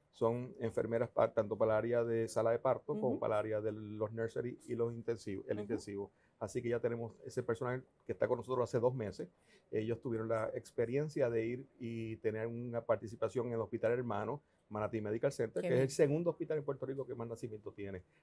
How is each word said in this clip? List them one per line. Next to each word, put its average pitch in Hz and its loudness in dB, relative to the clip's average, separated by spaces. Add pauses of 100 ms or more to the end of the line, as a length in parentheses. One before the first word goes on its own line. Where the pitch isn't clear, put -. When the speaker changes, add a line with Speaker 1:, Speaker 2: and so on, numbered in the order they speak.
(120)
Speaker 1:
son 120 0
enfermeras 117 2
pa-, 113 4
tanto 104 2
para 110 4
el 107 4
área 117 2
de 113 2
sala 113 4
de 120 2
parto - 0
como 208 0
Speaker 2:
Ujú. 127 0
Speaker 1:
para 113 2
el 104 4
área 107 0
de 107 0
los 107 -4
nursery 113 -4
y 120 -4
los 117 0
intensivo-, 113 -4
el 107 -2
Speaker 2:
Ujú. 104 -4
Speaker 1:
intensivo. 101 -6 (280)
Así 117 -4
que 120 -2
ya 117 0
tenemos 117 -2 (120)
ese - -4
personal 123 -2 (220)
que 120 -6
está 117 2
con 117 2
nosotros 120 0
hace 131 0
dos 123 4
meses. 120 -4 (440)
Ellos 113 0
tuvieron 113 -2
la 110 0
experiencia 127 0
de 113 2
ir 127 -4 (120)
y 113 -6
tener 110 -2
una 117 -4
participación 113 0
en 120 -2
el 113 0
Hospital 110 0
Hermano, 120 0 (300)
Manatí 107 -2
Medical 113 0
Center, 120 -2
Speaker 2:
Qué 180 -2
Speaker 1:
que 131 4
es 123 6
el 135 4
Speaker 2:
bien. - -8
Speaker 1:
segundo 160 4
hospital 156 -4
en 139 -6
Puerto 135 -4
Rico 135 -6
que 123 -8
más 117 -6
nacimiento 110 -10
tiene. 98 -8 (200)